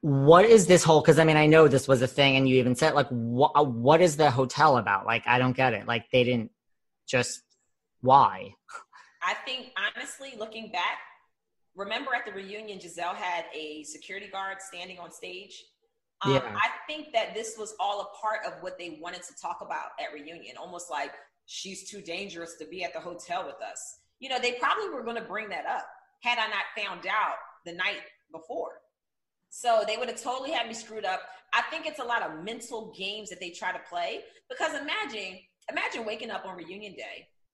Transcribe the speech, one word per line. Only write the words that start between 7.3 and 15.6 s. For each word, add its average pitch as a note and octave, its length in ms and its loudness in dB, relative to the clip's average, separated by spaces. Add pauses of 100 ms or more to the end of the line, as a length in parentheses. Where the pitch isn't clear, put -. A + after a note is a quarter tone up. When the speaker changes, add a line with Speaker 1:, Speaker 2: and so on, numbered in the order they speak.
Speaker 1:
why? G2+ 520 6 (680)
Speaker 2:
I F#3 120 -2
think, B3+ 420 -12
honestly, B3 600 -10
looking A3 340 -14
back, F#3 280 -4 (760)
remember A3+ 400 -6
at B3 100 -4
the A3 60 -12
reunion, G3 480 -14
Giselle F3 360 -8
had F3 380 -6
a D3+ 320 -12
security G3 440 -16
guard F#3+ 320 -10
standing F3+ 400 -16
on E3 100 -18
stage? F3+ 540 -18 (560)